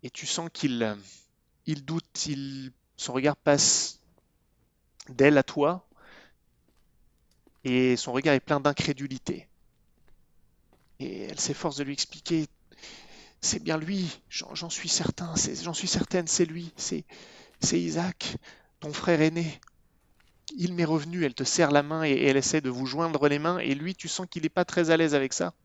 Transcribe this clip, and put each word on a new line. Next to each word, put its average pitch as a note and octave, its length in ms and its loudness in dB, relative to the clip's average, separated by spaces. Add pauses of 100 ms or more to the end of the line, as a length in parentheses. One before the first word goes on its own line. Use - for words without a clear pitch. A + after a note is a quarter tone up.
Et B2 60 -8
tu - 160 -12
sens E3 260 -4
qu'il, A#2 440 -2 (680)
il D3 180 -6
doute, D#3+ 420 -6
il, C3+ 460 -8 (240)
son - 160 -8
regard C3+ 240 2
passe - 640 2 (1080)
d'elle C#3 300 6
à C3+ 60 4
toi, D#3 420 -2 (1800)
et B2+ 340 4
son B2 160 -6
regard C#3 220 4
est C3 60 4
plein D3 180 0
d'incrédulité. C#3 880 -2 (1500)
Et C3 280 -8
elle - 120 -12
s'efforce C#3+ 380 -4
de C#3+ 80 -4
lui C#3 80 -6
expliquer, « - 560 -4 (920)
C'est A#3 220 -2
bien D#3+ 160 -2
lui, F3 500 -4
j'en, - 280 -10
j'en E3+ 140 -8
suis - 180 -6
certain, E3 480 -2
c'est, - 260 -2
j'en E3+ 100 -6
suis F#3 140 -4
certaine, F3 400 0
c'est E3+ 200 2
lui, E3 280 -10
c'est, - 300 -6 (560)
c'est - 200 2
Isaac, E3+ 580 -4 (420)
ton D3+ 120 -8
frère E3 280 2
aîné. » D#3+ 400 2 (960)
Il F3+ 180 -4
m'est F3 100 2
revenu, D#3+ 400 0
elle B2+ 100 0
te C3+ 100 -4
serre D3+ 260 4
la C#3+ 140 6
main D#3+ 180 -4
et, D3+ 80 2
et C3 160 4
elle C3+ 100 6
essaie C#3 240 2
de C3 100 -2
vous B2+ 160 -4
joindre D3 420 2
les C#3+ 100 2
mains, E3 220 0
et C#3 160 0
lui, E3 180 -6
tu - 140 -12
sens F#3 200 -6
qu'il E3+ 140 -8
n'est D#3+ 60 0
pas F3+ 160 2
très E3+ 260 2
à E3 60 8
l'aise D#3+ 180 4
avec C3+ 180 2
ça. E3+ 220 -4 (100)